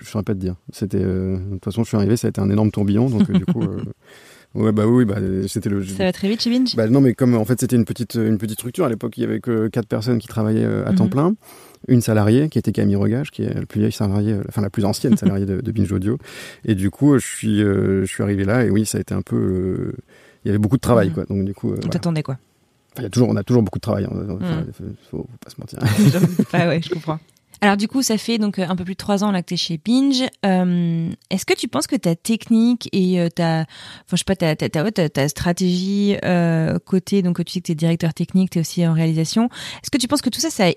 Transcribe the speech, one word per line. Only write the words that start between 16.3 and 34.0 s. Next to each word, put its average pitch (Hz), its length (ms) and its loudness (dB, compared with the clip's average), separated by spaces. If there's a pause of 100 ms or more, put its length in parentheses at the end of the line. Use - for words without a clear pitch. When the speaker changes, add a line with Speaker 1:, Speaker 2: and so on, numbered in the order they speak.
Speaker 1:
Et 107 120 2
du 95 140 -2
coup, 143 240 4
euh, 127 40 6
je - 80 -2
suis, 107 360 -2
euh, 98 400 2
je 95 40 0
suis - 160 -6
arrivé 101 220 0
là, 117 200 2
et 101 60 0
oui, 104 160 2
ça 104 120 -4
a - 20 -2
été - 140 -8
un 98 80 -2
peu, - 140 -6
euh... 92 560 -2 (520)
il 113 40 -4
y - 20 0
avait 104 100 2
beaucoup 107 160 2
de 120 40 -6
travail, 113 280 4
Speaker 2:
Mhm. 82 60 -4
Speaker 1:
quoi. 92 100 -4
Donc, 98 200 -2
du 98 80 -4
coup, 113 180 -6
euh, - 20 -2
Speaker 2:
On - 40 -4
Speaker 1:
voilà. 104 140 -4
Speaker 2:
t'attendait, 170 320 -2
quoi. 135 120 -8 (600)
Speaker 1:
Enfin, - 60 -12
il 123 40 -6
y - 20 -4
a 98 40 -8
toujours, 113 200 4
on 107 60 2
a 104 60 -2
toujours 120 200 4
beaucoup - 160 -2
de - 40 -8
travail, 101 220 -2
hein. - 60 -4 (180)
Enfin, 160 320 -4
Speaker 2:
Mhm. - 140 -8
Speaker 1:
faut, - 100 -16 (260)
faut, - 120 -10
faut - 60 -14 (160)
pas - 60 -20
se - 80 -20
mentir. - 220 -14
Speaker 2:
<laughs> 135 320 4
J'en 180 80 0
doute 175 320 2
pas, 175 160 4
ouais, 165 140 2
je - 80 -12
comprends. 160 280 -4 (420)
Alors 202 160 4
du 208 100 0
coup, 269 160 -2
ça 220 160 0
fait 226 200 -2
donc, 208 200 -2
euh, 185 100 -2
un 185 60 -2
peu 180 80 -4
plus 185 120 -8
de - 40 -12
trois 202 240 0
ans 208 80 2
là 190 100 0
que 170 60 -8
t'es 180 100 -4
chez 165 220 -4
Binge. 262 460 2 (200)
Euh, 175 640 2 (220)
est-ce - 160 -4
que 359 80 2
tu 294 140 -4
penses - 180 -2
que - 80 -2
ta 175 220 0
technique 226 760 0
et, 185 280 2
euh, 170 80 0
ta, 165 320 0
enfin, 160 60 -2 (440)